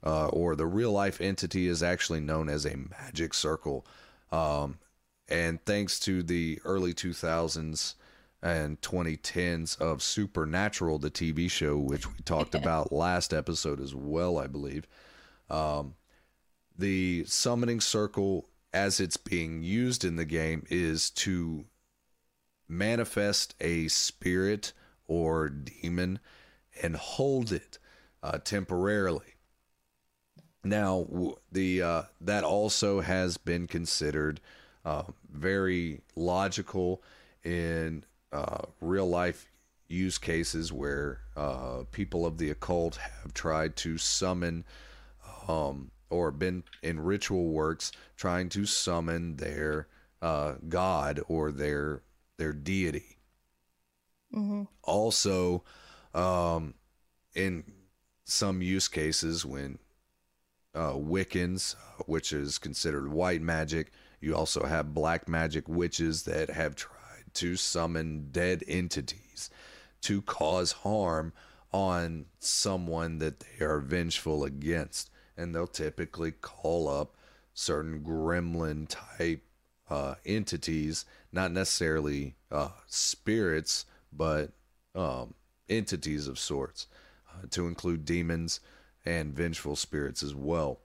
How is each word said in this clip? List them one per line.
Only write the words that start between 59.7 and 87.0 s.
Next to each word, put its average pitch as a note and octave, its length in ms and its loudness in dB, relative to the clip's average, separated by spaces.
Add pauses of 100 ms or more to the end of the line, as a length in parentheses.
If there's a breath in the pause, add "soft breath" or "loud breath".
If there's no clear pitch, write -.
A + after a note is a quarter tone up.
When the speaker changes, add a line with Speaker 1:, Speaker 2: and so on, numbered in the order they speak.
Speaker 1:
uh, D#2 200 0
Wiccans, F2+ 840 0
uh, - 300 -14
which D#2+ 260 0
is C#2+ 260 -2
considered C#2+ 540 -2
white E2+ 300 2
magic, D#2+ 500 0 (280 loud breath)
you D2+ 160 0
also D#2+ 280 2
have D2+ 300 0
black D#2+ 340 0
magic E2 400 0
witches E2 560 0
that D#2 260 0
have D2+ 260 -2
tried - 480 -14 (100)
to F2 220 0
summon D#2+ 760 -2
dead F2 360 2
entities - 800 -4 (520 loud breath)
to G2+ 200 2
cause F2 500 2
harm F2 600 0 (400 loud breath)
on F2 540 0 (120)
someone E2 800 0
that D#2 220 -2
they - 240 -4
are D2+ 160 2
vengeful D#2 640 0
against. C#2+ 640 -2 (260 soft breath)
And E2+ 180 -6
they'll E2+ 120 0
typically E2 640 -4
call E2 560 0
up C#2 280 -2 (380 soft breath)
certain D#2 480 -2
gremlin E2 840 0
type, - 540 -2 (480)
uh, C#2+ 260 -4 (100)
entities D#2+ 800 -2 (280 loud breath)
not F2+ 200 0
necessarily, D#2 840 0 (140)
uh, D2 200 0 (160)
spirits, - 1000 0 (280 soft breath)
but, D2+ 400 0 (420)
um, F2+ 400 -4 (340)
entities D#2 580 0
of C2 120 -6
sorts, - 480 -4 (440 loud breath)